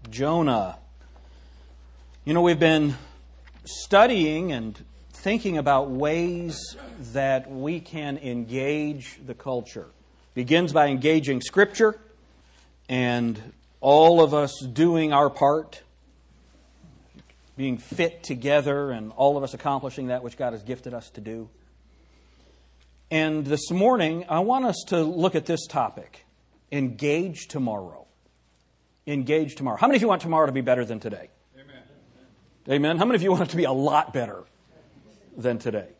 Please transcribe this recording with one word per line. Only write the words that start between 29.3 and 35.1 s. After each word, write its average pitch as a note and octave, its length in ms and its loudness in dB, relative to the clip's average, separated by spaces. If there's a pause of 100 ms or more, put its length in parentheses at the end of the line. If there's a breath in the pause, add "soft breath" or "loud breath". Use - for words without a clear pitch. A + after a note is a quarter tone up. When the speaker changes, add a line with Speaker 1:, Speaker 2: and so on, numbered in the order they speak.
Speaker 1:
tomorrow. C3 200 -4
How A#3 120 2
many C#4 80 4
of G3+ 60 2
you A#3 60 2
want F#3+ 140 0
tomorrow D#3+ 240 2
to C#3 60 -2
be C3+ 80 -2
better B2 240 0
than A2 160 -8
today? G#2 300 -12 (280)
Speaker 2:
Amen. C3+ 240 -20 (880)
Speaker 1:
Amen. D3 300 2
How F#3 60 4
many A#3+ 120 2
of E3+ 60 2
you F#3+ 100 4
want F3+ 100 2
it D3+ 80 -4
to E3 60 -4
be E3+ 80 2
a C3+ 80 0
lot C#3+ 400 2
better G#2 320 -6 (920)